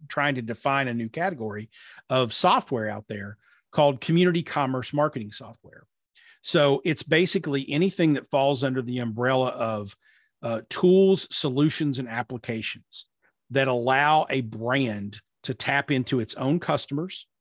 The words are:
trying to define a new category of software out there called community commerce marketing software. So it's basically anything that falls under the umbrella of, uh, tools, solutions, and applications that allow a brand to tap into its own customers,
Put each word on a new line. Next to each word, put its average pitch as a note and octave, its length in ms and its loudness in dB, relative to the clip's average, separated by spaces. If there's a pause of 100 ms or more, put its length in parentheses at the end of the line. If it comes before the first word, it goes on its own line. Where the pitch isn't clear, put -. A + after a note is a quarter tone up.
trying C#3+ 280 -2
to B2 60 -6
define C3 460 -2
a A#2 60 -4
new A#2 160 -4
category A2+ 580 -6 (400)
of C3 240 0
software D#3+ 560 2
out G#2 200 -8
there G#2 280 -10 (340)
called C#3+ 300 4
community E3+ 420 2
commerce C3 520 -4
marketing C#3 380 -2
software. - 520 -18 (560)
So C#3+ 460 4
it's D#3 160 0
basically D#3+ 680 0
anything E3 440 2
that - 160 -4
falls C#3 340 2
under C3 160 -2
the B2 200 -4
umbrella B2 500 0
of, A2 440 -6 (480)
uh, A2+ 280 -4
tools, F#3+ 600 4
solutions, C#3+ 680 0
and B2+ 100 -8
applications A2+ 960 -8 (460)
that C3 180 2
allow C3+ 640 2
a C3+ 100 0
brand A2 800 -4 (220)
to C3+ 100 -8
tap C#3 380 -2
into C3 300 0
its A2 140 -8
own C#3+ 260 0
customers, D#3 640 -4 (140)